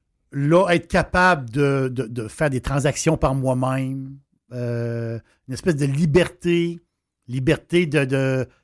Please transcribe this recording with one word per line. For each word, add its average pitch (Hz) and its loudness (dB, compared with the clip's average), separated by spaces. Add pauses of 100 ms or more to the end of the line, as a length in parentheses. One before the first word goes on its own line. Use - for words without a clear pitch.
(320)
là, 160 4
être 175 0
capable 180 2
de, 139 2
de, 120 -4
de 117 -8
faire 151 -2
des 127 -2
transactions 143 0
par 135 0
moi-même, 131 -2 (360)
euh, 117 -6 (300)
une 127 -10
espèce 160 0
de 139 0
liberté, 170 0 (480)
liberté 135 0
de, 139 2
de 131 0 (160)